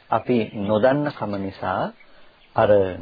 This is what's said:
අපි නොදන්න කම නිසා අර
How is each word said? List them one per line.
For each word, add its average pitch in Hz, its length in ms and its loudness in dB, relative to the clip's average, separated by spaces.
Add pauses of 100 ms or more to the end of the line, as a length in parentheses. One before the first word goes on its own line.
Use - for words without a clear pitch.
අපි 120 280 0 (220)
නොදන්න 113 500 2
කම 104 280 -8
නිසා 98 440 -6 (720)
අර 110 160 4 (300)